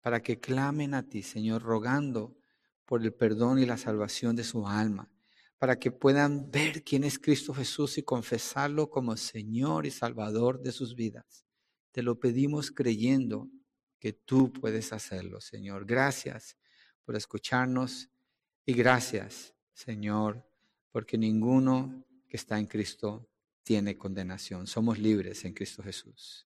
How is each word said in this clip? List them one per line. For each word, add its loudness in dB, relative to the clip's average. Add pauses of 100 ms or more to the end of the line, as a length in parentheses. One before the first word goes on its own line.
para 0
que -2
clamen 0
a -2
ti, -8
Señor, -2
rogando 0 (480)
por 2
el 0
perdón 4
y 6
la -2
salvación -2
de -4
su -4
alma, 0 (540)
para 4
que 0
puedan 4
ver 0
quién 2
es -2
Cristo 2
Jesús -2
y -4
confesarlo -2
como -2
Señor -2
y -4
Salvador 0
de -4
sus -6
vidas. -8 (480)
Te -4
lo 0
pedimos 2
creyendo 0 (480)
que -6
tú 4
puedes -4
hacerlo, -8
Señor. -12
Gracias 0 (480)
por -6
escucharnos -2 (560)
y 2
gracias, 2 (180)
Señor, -2 (460)
porque -2
ninguno 2 (240)
que -10
está -2
en 0
Cristo -6 (320)
tiene 0
condenación. -8
Somos 0
libres 2
en -6
Cristo -10
Jesús. -14